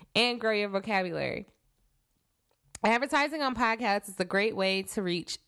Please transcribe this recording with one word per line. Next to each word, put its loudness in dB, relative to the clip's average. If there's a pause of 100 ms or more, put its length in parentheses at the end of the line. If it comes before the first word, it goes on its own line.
(160)
and 2
grow 2
your 0
vocabulary. -2 (1400)
Advertising 2
on 0
podcasts 0
is -8
a 0
great 0
way 2
to -4
reach -2 (100)